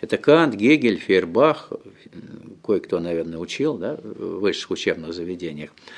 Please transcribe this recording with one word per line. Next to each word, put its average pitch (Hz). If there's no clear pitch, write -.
Это -
Кант, 147
Гегель, 117
Фейербах, 92
кое-кто, 95
наверное, 82
учил, 127
да, 110
в 90
высших 95
учебных 82
заведениях 85